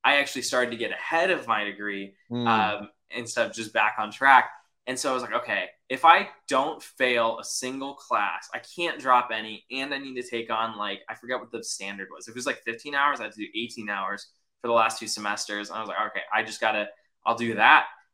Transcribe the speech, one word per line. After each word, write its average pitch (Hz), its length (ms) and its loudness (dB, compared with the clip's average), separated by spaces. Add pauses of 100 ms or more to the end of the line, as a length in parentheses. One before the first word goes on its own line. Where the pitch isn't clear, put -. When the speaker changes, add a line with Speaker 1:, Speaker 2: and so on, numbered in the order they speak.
Speaker 1:
I 139 140 6
actually 139 260 0
started 123 300 0
to 113 40 -8
get 107 140 -4
ahead 165 400 0
of 156 160 -2
my 107 180 0
degree, 98 500 -8 (160)
Speaker 2:
Mm. 120 160 -2
Speaker 1:
um, 107 440 2 (200)
and 113 180 -8
stuff, 117 240 -2
just 110 200 -10
back 110 260 2
on 107 120 -4
track. 135 400 8 (360)
And 127 120 -4
so 139 120 -2
I 127 40 0
was 123 80 -2
like, 110 100 -8
"Okay, 107 380 -2 (180)
if 135 160 -2
I 185 240 8 (180)
don't 139 360 0
fail 117 560 2
a 117 60 -14
single 135 500 -6
class, 101 580 -4
I - 60 -10
can't - 420 -6
drop 123 320 4
any, 110 380 -6
and 135 240 -6
I 139 40 -4
need 131 220 -8
to 123 80 -12
take 117 220 -6
on, 113 260 -2
like," 101 320 -6
I 113 60 -10
forgot 123 260 -4
what 120 100 -16
the 117 140 -8
standard 98 460 -10
was. - 180 -16
If 113 40 -16
it 120 40 -12
was, 127 80 -8
like, 131 200 -4
fifteen 127 300 -8
hours, 139 260 0
I 113 40 -6
had 104 80 -10
to 101 60 -20
do 104 160 -8
eighteen 113 340 -8
hours 101 380 -6 (340)
for 120 80 -6
the 117 60 2
last 113 240 4
two 110 100 -8
semesters. 104 640 -6
And 101 80 -8
I - 20 -6
was 107 80 -8
like, 92 200 -4
"Okay, 98 140 -6 (100)
I 110 100 2
just 110 180 -8
gotta, 107 300 0 (340)
I'll 117 120 2
do 117 180 -2
that." 127 320 8 (280)